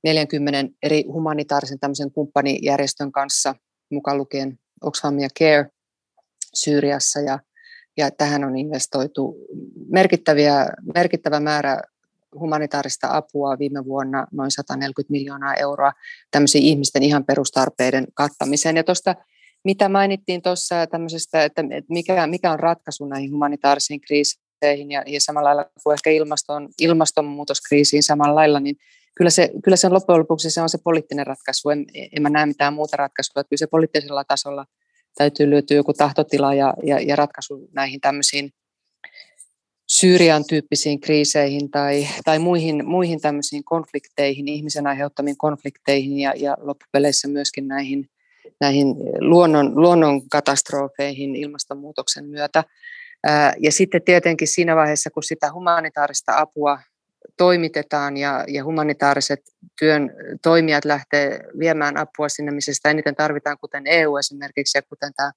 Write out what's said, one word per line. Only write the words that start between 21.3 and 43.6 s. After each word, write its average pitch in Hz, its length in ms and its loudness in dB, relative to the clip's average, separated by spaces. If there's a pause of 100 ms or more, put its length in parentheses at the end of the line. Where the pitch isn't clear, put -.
että, 151 260 -2
että - 220 -10
mikä, 175 340 0
mikä 175 260 0
on - 80 -4
ratkaisu 165 460 -2
näihin 139 260 -8
humanitaarisiin 143 680 0
kriiseihin 143 880 -2
ja, 143 160 -4
ja 143 140 -6
samalla 147 280 0
lailla 143 220 0 (120)
kuin 147 120 2
ehkä 156 160 0
ilmaston-, 151 580 -2 (120)
ilmastonmuutoskriisiin 147 1200 2
samalla 147 320 2
lailla, 151 260 4
niin 143 160 -4 (380)
kyllä 175 160 4
se, 175 200 4 (140)
kyllä 190 120 6
se 190 100 2
on 180 60 4
loppujen 185 280 6
lopuksi 160 300 0
se 165 120 -2
on 165 60 0
se 160 160 -4
poliittinen 156 420 -2
ratkaisu. 135 440 -4
En, 147 160 -2 (300)
en 151 60 0
mä 147 80 2
näe 151 160 2
mitään 143 280 0
muuta 151 220 -4
ratkaisua. 135 440 -4
Että - 80 -6
kyllä 143 100 -2
se 156 80 -2
poliittisella 147 580 0
tasolla 139 420 -4 (480)
täytyy 147 360 2
löytyä 147 260 4
joku 147 160 2
tahtotila 143 600 2
ja, 139 280 2
ja, 143 180 0
ja 143 160 -2
ratkaisu 143 560 -4
näihin 139 280 -6
tämmöisiin 143 500 -2 (1400)
Syyrian 175 600 6
tyyppisiin 147 520 -2
kriiseihin 143 720 0
tai, 143 360 -2 (180)
tai 156 140 2
muihin, 160 480 0
muihin 170 340 0
tämmöisiin 147 440 -4